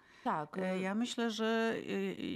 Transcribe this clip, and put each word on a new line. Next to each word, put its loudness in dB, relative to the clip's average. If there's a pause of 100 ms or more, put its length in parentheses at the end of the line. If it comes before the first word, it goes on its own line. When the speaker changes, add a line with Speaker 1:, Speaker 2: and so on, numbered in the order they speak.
(240)
Speaker 1:
Tak, 0
Speaker 2:
E, 0
Speaker 1:
y- 0
Speaker 2:
ja 0
myślę, 0
że, 2
y, -2 (560)